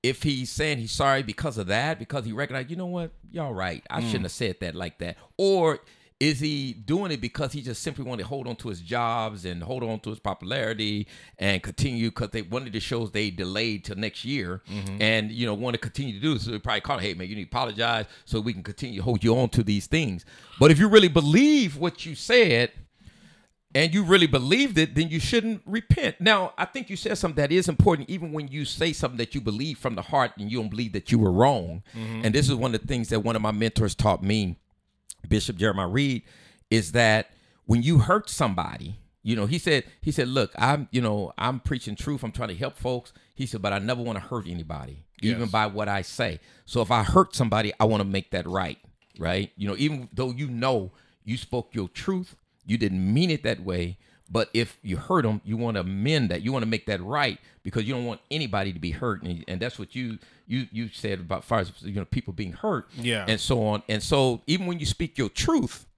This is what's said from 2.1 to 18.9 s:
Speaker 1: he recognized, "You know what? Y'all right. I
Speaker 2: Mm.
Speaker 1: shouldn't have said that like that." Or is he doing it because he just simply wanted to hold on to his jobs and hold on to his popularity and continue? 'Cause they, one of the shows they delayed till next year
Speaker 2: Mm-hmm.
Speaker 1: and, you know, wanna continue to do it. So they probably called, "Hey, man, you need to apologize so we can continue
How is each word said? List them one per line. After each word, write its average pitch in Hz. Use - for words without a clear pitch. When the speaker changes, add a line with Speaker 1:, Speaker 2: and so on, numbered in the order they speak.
Speaker 1:
he 113
recognized, 131
"You 175
know 180
what? 175
Y'all 143
right. 92
I -
Speaker 2:
Mm. 117
Speaker 1:
shouldn't 101
have 85
said 98
that 87
like 87
that." 85
Or 180
is 139
he 143
doing 165
it 135
because 123
he 147
just 110
simply 143
wanted 117
to 101
hold 131
on 117
to 120
his 90
jobs 110
and 87
hold 123
on 110
to -
his 110
popularity 104
and 95
continue? 117
'Cause 107
they, 110
one 107
of 214
the 110
shows 117
they 104
delayed 98
till 104
next 104
year 101
Speaker 2:
Mm-hmm. 98
Speaker 1:
and, 107
you 120
know, 107
wanna 117
continue 127
to 98
do 151
it. 117
So 131
they 107
probably 110
called, 85
"Hey, 98
man, 92
you 107
need 98
to -
apologize 117
so 110
we 117
can 92
continue 104